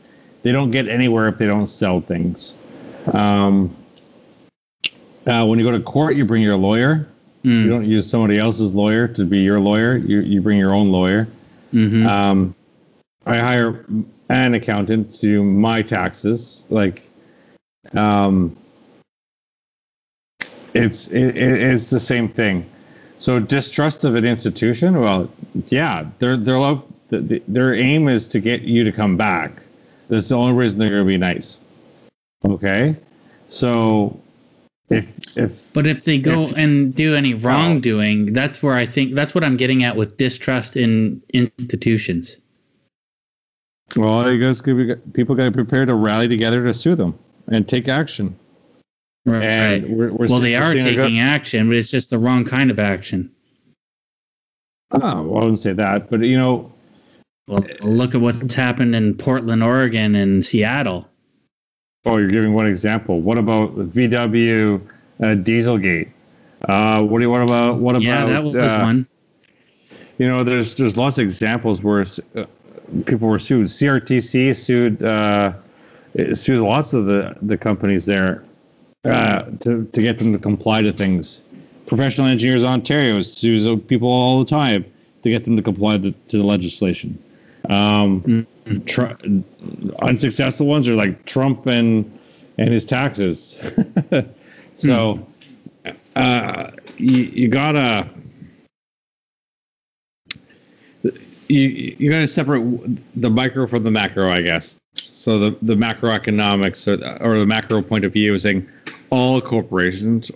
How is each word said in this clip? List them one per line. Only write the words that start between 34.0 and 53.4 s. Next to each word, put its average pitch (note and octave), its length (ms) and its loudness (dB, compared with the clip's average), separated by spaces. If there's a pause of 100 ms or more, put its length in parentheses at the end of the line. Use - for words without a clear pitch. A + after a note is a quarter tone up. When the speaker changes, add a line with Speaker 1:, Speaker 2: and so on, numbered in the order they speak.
Speaker 1:
if, A2+ 160 0 (320)
if - 360 -6
Speaker 2:
But D3+ 140 2
if D3+ 160 -2
they D3+ 160 0
go D#3 300 0
Speaker 1:
if - 60 -6
Speaker 2:
and C#3+ 380 2
do D3+ 220 0
any C#3 180 2
Speaker 1:
No. A2 60 -6
Speaker 2:
wrongdoing, A2+ 920 0
that's C#3 280 -2
where C#3 140 2
I B2 100 0
think, C3 300 -2
that's C#3+ 180 -2
what F3 100 0
I'm C3 140 2
getting B2+ 260 2
at A#2+ 120 -2
with G#2+ 220 -2
distrust B2+ 600 -2
in A2 440 0 (120)
institutions. A#2 1040 -2 (1600)
Speaker 1:
Well, A2 240 2
I B2 180 2
guess B2 240 2
could C3 160 0
be, B2 180 0 (180)
people B2+ 220 0
gotta B2+ 160 2
prepare C3 340 0
to B2 100 2
rally A2 320 2
together A#2 380 0
to A#2+ 80 0
sue E3 220 0
them F2+ 200 -2 (360)
and A2 160 2
take B2 200 -2
action. C3 480 -4 (880)
Speaker 2:
Right. A2+ 180 0
Speaker 1:
And A2 460 0
we're, A2+ 220 0
we're A2+ 160 -2
Speaker 2:
Well, B2 120 4
Speaker 1:
see-, A#2+ 140 2
Speaker 2:
they A#2+ 60 0
Speaker 1:
we're C#3 40 2
Speaker 2:
are E3 80 2
Speaker 1:
seeing C3 160 2
a A#2+ 80 0
Speaker 2:
taking A#2+ 220 0
Speaker 1:
go- A#2 40 2
Speaker 2:
action, B2+ 460 0
but A#2 100 4
it's A2+ 140 -2
just B2+ 180 -4
the B2 80 -2
wrong B2 280 2
kind B2+ 260 0
of G#2 80 -2
action. F#2+ 500 -4 (1600)